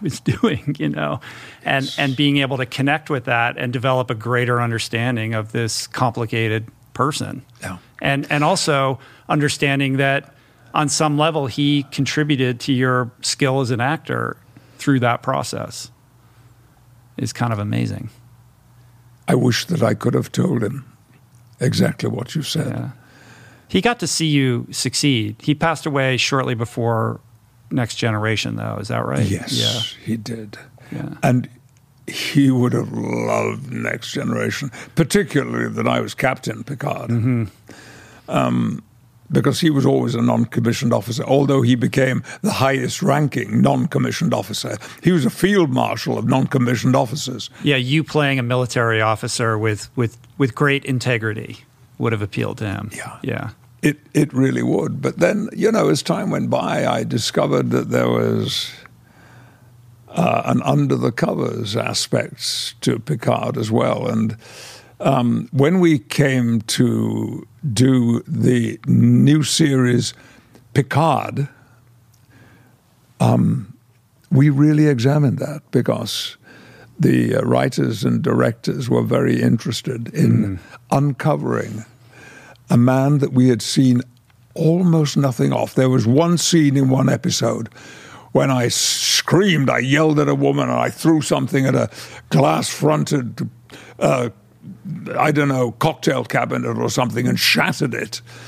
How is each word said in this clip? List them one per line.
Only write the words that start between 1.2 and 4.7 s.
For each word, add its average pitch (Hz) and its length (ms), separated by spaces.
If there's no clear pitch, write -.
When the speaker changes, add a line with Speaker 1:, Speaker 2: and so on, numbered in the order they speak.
Speaker 1:
and, 135 220
Speaker 2:
Yes. - 140
Speaker 1:
and 135 160
being 143 220
able 135 200
to 127 80
connect 143 460
with 131 140
that 120 320
and 127 140
develop 127 380
a 123 60
greater 120 440
understanding 113 760